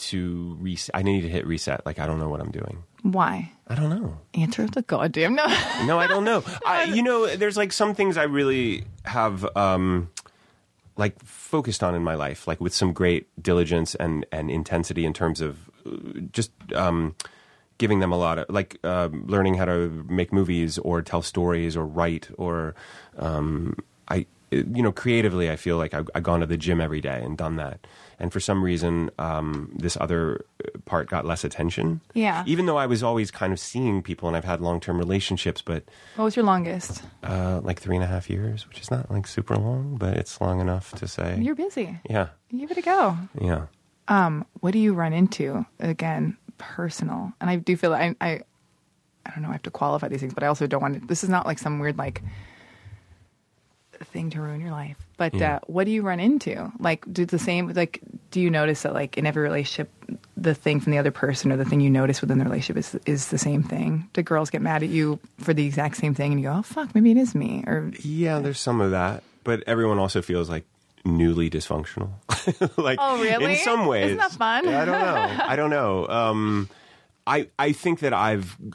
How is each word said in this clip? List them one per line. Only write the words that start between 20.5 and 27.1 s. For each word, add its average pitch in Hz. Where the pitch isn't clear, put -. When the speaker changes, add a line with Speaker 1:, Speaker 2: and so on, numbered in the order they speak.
Speaker 1:
or 85
tell 85
stories 85
or 80
write 82
or, 82
um, 78
I, 92
you 120
know, 107
creatively, 98
I 78
feel 87
like 82
I've, 78
I've 85
gone 85
to 82
the 82
gym 82
every 78
day 65